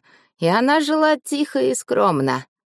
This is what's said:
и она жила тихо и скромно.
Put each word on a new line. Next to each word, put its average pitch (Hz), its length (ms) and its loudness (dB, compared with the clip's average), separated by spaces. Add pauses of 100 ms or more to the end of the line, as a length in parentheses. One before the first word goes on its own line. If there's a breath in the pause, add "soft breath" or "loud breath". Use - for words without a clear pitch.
(420 soft breath)
и 165 60 0
она 254 320 2
жила 311 360 2
тихо 285 440 -4
и 262 120 0
скромно. 147 760 -2 (240)